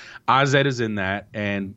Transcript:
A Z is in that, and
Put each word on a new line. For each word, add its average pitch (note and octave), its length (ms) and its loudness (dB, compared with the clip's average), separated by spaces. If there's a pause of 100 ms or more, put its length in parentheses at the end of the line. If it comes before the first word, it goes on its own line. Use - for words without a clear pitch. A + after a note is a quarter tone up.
(280)
A C3 180 4
Z C#3 140 4
is C3+ 200 0
in A2 160 -2
that, G2 380 -4
and G2+ 440 -4